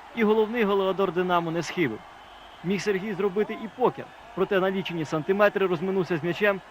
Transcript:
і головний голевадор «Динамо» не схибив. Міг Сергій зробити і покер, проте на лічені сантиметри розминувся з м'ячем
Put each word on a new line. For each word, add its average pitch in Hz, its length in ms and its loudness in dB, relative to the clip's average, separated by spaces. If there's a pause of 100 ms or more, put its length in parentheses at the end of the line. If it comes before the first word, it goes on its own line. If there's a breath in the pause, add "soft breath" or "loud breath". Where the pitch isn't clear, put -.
(160)
і 233 80 0
головний 220 400 4
голевадор 196 480 2
«Динамо» 175 400 0
не 165 120 -2
схибив. 131 360 -2 (640)
Міг 180 180 0
Сергій 208 320 -2
зробити 202 500 -2
і 220 40 -8 (100)
покер, 196 280 0 (300)
проте 190 240 0
на 190 120 2
лічені 170 340 -4
сантиметри 196 640 2
розминувся 180 500 0
з 139 60 -6
м'ячем 190 480 0